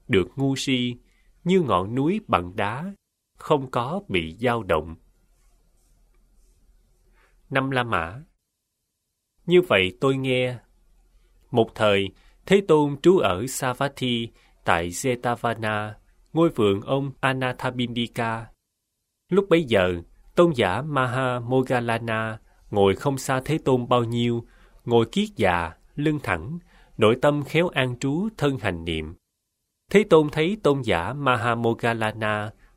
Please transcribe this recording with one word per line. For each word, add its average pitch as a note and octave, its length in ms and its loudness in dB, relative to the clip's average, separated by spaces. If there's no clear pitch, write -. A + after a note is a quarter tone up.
được F2+ 280 2
ngu C3+ 200 -2
si, B2 400 -2
như F3+ 180 4
ngọn G#2 340 0
núi E3+ 320 0
bằng F2 280 0
đá, A#2+ 380 -6
không C#3 340 -2
có C3+ 360 -6
bị E2 320 -4
dao A#2 240 -2
động. E2 320 -2
Năm C3+ 220 -2
La B2+ 120 0
Mã. G#2 400 -4
Như F3 160 6
vậy F#2+ 380 2
tôi C3+ 180 2
nghe. B2+ 400 -2
Một A2+ 240 2
thời, G2+ 340 2
Thế G3 220 4
Tôn D3 340 2
trú F3+ 160 6
ở G#2 300 0
Savatthi B2 840 -4
tại F2 260 0
Jetavana, A2 1040 -4
ngôi E3 160 4
vườn G#2 320 2
ông C#3 380 -4
Anathapindika. A#2+ 1300 -4
Lúc G3 200 0
bấy E3 140 4
giờ, F#2 380 2
Tôn F3 200 6
giả G#2 260 0
Maha C3 580 -2
Moggallana A#2 1000 -2
ngồi G2 240 6
không C#3 220 -2
xa C3 280 -2
Thế D#3 120 -2
Tôn B2+ 320 0
bao B2 140 0
nhiêu, A#2 440 -2
ngồi A#2 260 4
kiết G#3 240 -2
già, F2 360 0
lưng D3+ 280 -2
thẳng, G#2 360 -6
nội A#2 240 4
tâm D3 220 2
khéo E3 240 0
an B2+ 320 -2
trú, D#3 280 -2
thân C#3 200 0
hành F#2 280 -6
niệm. D#2+ 300 -6
Thế G#3 180 6
Tôn D#3 200 6
thấy E3 340 -2
Tôn C#3 180 2
giả G2 320 0
Maha B2 420 0
Moggallana A2 960 -2